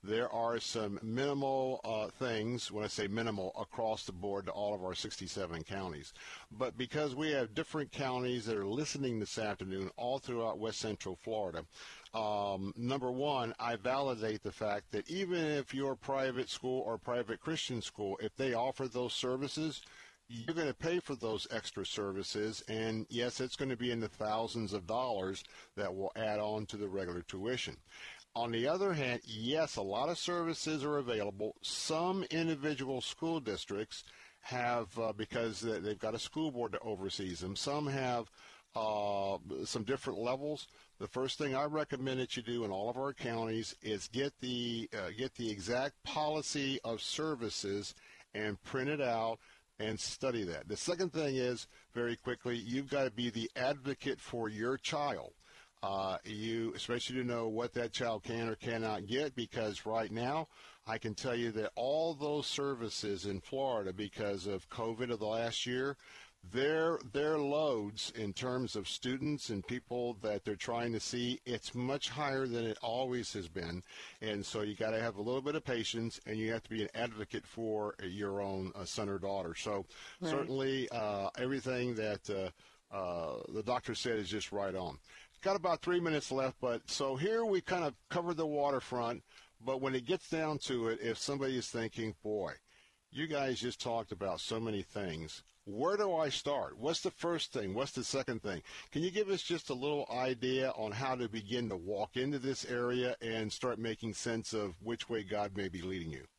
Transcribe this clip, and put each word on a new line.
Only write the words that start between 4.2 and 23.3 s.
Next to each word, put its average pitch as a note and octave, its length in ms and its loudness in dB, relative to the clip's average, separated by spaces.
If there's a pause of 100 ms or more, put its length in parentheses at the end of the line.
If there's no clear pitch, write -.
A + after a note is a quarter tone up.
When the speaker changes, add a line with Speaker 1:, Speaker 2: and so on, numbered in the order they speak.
Speaker 1:
to - 60 -4
all G#2 220 0
of F#2 80 -4
our F#2 120 -2
sixty-seven F2+ 720 -4
counties. F2+ 500 -6 (360)
But A2+ 280 -2
because C#3 360 0
we D#3 180 0
have A#2 220 2
different D#3 380 -2
counties B2 540 0
that A2+ 100 2
are G2 100 0
listening B2+ 540 2
this - 160 -2
afternoon F#2+ 600 -2
all B2 200 0
throughout A2+ 400 0
West A2 200 -2
Central G2+ 360 -2
Florida, F#2 520 -2 (480)
um, G2+ 640 2
number B2 340 2
one, C3 480 2
I A#2 160 2
validate A2+ 680 0
the G2 100 -4
fact G#2 400 -2
that G#2+ 180 -2
even F3+ 260 0
if D3+ 380 0
your C3+ 220 0
private C3+ 520 0
school B2+ 380 0
or A2+ 100 0
private A#2 440 0
Christian C3+ 420 -2
school, G2+ 400 -2
if G#2+ 140 -2
they C3 180 2
offer C3 340 0
those B2 240 0
services, C3+ 720 0 (480)
you're A#2+ 240 -4
gonna D#3 200 2
pay E3+ 260 2
for D3 140 -4
those A2 360 0
extra G#2 360 -2
services, G#2 840 0
and A2 400 0
yes, A#2+ 320 0